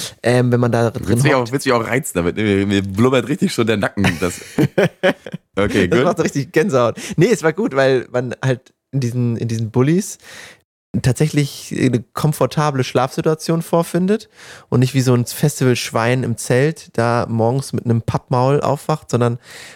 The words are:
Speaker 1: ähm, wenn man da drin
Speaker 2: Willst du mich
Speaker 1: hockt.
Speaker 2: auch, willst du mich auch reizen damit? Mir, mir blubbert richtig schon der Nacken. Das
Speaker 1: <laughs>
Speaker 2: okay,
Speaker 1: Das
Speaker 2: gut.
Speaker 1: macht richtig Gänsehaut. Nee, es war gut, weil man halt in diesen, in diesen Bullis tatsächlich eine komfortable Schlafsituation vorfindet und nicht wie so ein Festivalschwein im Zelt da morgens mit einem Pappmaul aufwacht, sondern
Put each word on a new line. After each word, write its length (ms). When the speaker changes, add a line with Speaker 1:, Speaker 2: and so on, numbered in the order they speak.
Speaker 1:
ähm, 280
wenn 80
man 120
da 180
drin 180
Speaker 2:
Willst 160
du 40
mich 100
Speaker 1:
hockt. 120
Speaker 2:
auch, 20
willst 160
du 20
mich 100
auch 80
reizen 280
damit? 220
Mir, 280
mir 160
blubbert 460
richtig 260
schon 140
der 100
Nacken. 420
Das 220
Speaker 1:
<laughs> 1000
Speaker 2:
okay, 320
Speaker 1:
Das 120
Speaker 2:
gut. 80
Speaker 1:
macht 120
richtig 320
Gänsehaut. 480
Nee, 160
es 120
war 100
gut, 220
weil 360
man 320
halt 300
in 120
diesen, 360
in 100
diesen 220
Bullis 480
tatsächlich 760
eine 220
komfortable 720
Schlafsituation 760
vorfindet 680
und 100
nicht 160
wie 60
so 120
ein 140
Festivalschwein 960
im 140
Zelt 600
da 320
morgens 420
mit 140
einem 160
Pappmaul 600
aufwacht, 500
sondern 260